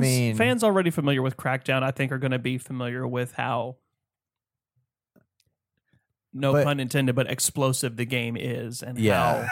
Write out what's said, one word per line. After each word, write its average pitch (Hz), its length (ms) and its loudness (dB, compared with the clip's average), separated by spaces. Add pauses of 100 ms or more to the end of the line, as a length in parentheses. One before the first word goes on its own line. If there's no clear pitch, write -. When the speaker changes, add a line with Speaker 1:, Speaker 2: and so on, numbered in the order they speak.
Speaker 1:
I 131 40 4
mean, 123 280 2
Speaker 2:
fans 233 280 2
already 190 260 4
familiar 143 320 0
with 131 140 -2
Crackdown, 131 480 -2
I 131 80 0
think 131 200 -2
are 131 60 -4
gonna 131 220 -2
be 127 180 -2
familiar 127 480 -6
with 123 280 -4
how, 123 420 -4 (2500)
no 135 200 2
Speaker 1:
But 143 120 6
Speaker 2:
pun 143 160 2
intended, 131 340 2
but 131 160 0
explosive 131 680 0
the 120 80 -2
game 117 320 -2
is, 120 460 -6
and 123 160 -10
Speaker 1:
Yeah. 107 540 2